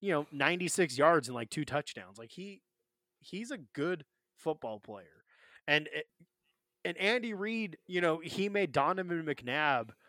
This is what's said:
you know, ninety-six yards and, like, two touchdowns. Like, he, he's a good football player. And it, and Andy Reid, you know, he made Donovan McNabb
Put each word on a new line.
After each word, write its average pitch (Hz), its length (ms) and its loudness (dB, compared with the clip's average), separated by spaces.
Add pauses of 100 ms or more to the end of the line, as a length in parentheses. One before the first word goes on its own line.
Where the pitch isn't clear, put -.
you 196 100 0
know, 151 200 2
ninety-six 156 640 0
yards 151 300 6
and, 127 80 -8
like, 117 160 -6
two 151 140 -2
touchdowns. 104 520 -6
Like, 113 140 -16
he, 196 300 -14 (580)
he's 233 320 -8
a 247 80 -8
good 151 460 -4 (320)
football 110 420 -6
player. 101 440 -16 (440)
And 151 260 4
it, 151 140 -6 (760)
and 170 140 -4
Andy 220 380 2
Reid, 214 500 -4
you 180 160 -2
know, 165 220 4
he 190 260 0
made 196 220 0
Donovan 175 540 2
McNabb 135 640 0 (200)